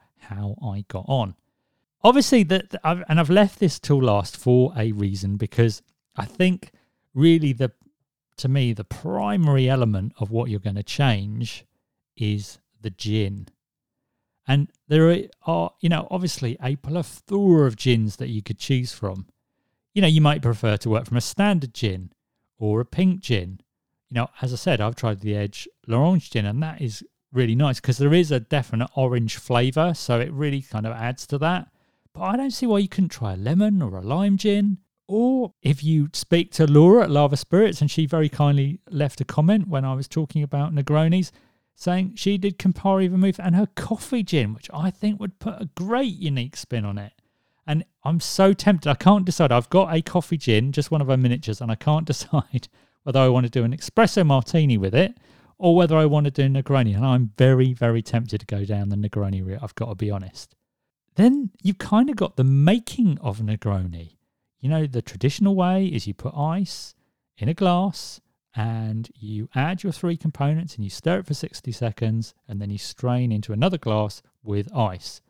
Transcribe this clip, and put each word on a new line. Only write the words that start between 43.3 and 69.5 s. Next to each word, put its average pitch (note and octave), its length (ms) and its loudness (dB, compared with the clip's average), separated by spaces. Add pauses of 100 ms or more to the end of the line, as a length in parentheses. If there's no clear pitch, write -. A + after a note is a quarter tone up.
and F3+ 160 0
her G3 220 2
coffee A3+ 480 -4
gin, B2 280 0
which - 220 -14
I D#3+ 160 -2
think G#3 300 -4
would G3+ 180 -8
put - 220 -8
a F3+ 160 -8
great A3 400 -4
unique C#3 400 -4
spin A2+ 280 -6
on G2+ 140 -6
it. G2+ 140 -14 (560)
And D3+ 160 -2 (180)
I'm D#3+ 160 -2
so F#3+ 340 2
tempted. F#3 380 0
I C#3 40 2
can't G3 300 4
decide. D#3+ 280 2
I've A#2+ 180 0
got F3+ 240 2
a D#3+ 80 0
coffee - 360 -4
gin, A#2+ 340 2
just - 180 -4
one D#3 100 0
of C3+ 60 -2
her C3 100 2
miniatures, B2 440 0
and A2+ 100 -6
I A2 60 -2
can't D#3 300 0
<laughs> C#3+ 80 -4
decide - 540 -4 (360)
whether C3+ 160 2
I C3 80 6
want B2 160 4
to A#2 60 -4
do B2 120 0
an A#2+ 140 0
espresso G3+ 500 2
martini C#3 500 2
with F#2+ 180 0
it F#3 220 2 (400)
or F3 200 4
whether E3 200 4
I D#3 100 4
want D3 180 2
to C#3+ 60 0
do C3+ 180 0
Negroni. C3 480 0
And A#2+ 100 0
I'm B2 320 2
very, C3 360 4
very A#2 280 0
tempted A2+ 380 -2
to - 60 -14
go G2+ 180 -4
down G2+ 240 -2
the G2+ 80 -2
Negroni G2 500 -2
route, F#2+ 160 -8
I've - 140 -12
got G#2 140 -6
to G#2 40 -8
be G#2 160 -4
honest. G2 460 -12 (580)
Then B3+ 360 4 (120)
you've F#3+ 160 0
kind B3+ 320 2
of A#3+ 60 -4
got - 200 -4
the C3 80 2
making E3 760 2
of A2 200 -6
Negroni. F#2 760 -4 (420)
You C3 80 -4
know, D#3 180 -2
the B2 160 -4
traditional G3 520 0
way F#3 320 2
is - 200 -4
you G2+ 80 -6
put - 220 -10
ice D#3+ 580 -6 (420)
in G#2+ 120 -4
a E3 60 -2
glass F3+ 640 -2 (340)
and A2+ 600 -4
you G#2+ 400 -10